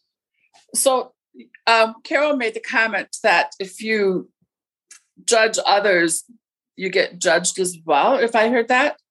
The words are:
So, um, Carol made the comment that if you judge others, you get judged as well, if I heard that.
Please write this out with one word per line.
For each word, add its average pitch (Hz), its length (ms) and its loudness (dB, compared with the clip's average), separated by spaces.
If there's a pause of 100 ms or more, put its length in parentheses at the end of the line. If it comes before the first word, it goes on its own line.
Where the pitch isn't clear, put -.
(760)
So, - 400 -2 (520)
um, 226 280 2 (100)
Carol 294 320 0
made 226 180 -4
the 220 60 -10
comment 220 600 -4
that 175 360 2
if 185 220 -12
you 208 480 -2 (960)
judge 220 400 2
others, 180 600 0 (520)
you 185 120 -6
get 180 300 -2
judged 175 400 0
as 180 260 -4
well, 160 320 2
if 233 180 -2
I 220 140 4
heard 233 200 0
that. 254 280 0 (140)